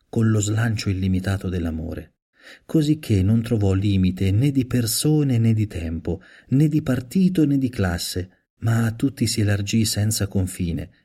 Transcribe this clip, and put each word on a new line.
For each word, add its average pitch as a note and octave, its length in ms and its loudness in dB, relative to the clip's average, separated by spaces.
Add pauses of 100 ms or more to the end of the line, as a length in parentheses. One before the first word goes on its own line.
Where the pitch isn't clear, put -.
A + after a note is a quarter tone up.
con A2+ 220 0
lo G#2+ 100 2
slancio G#2 480 -2
illimitato F#2+ 640 -2
dell'amore, D#2+ 640 -6 (500)
così D#3 340 0
che G2+ 240 0
non A2+ 200 2
trovò G2+ 320 2
limite F#2+ 560 2
né B2 200 2
di C3+ 140 0
persone C3 720 0
né A2+ 160 4
di A2 140 2
tempo, E2+ 560 -6 (260)
né D3 200 4
di D3+ 120 0
partito D#3 640 0
né C#3 140 2
di C3 100 0
classe, F2+ 600 -4 (300)
ma A2+ 260 2
a A2 60 -2
tutti B2 340 -2
si G#2+ 160 -2
elargì G#2 420 0
senza G#2+ 420 -2
confine F2+ 640 -4 (140)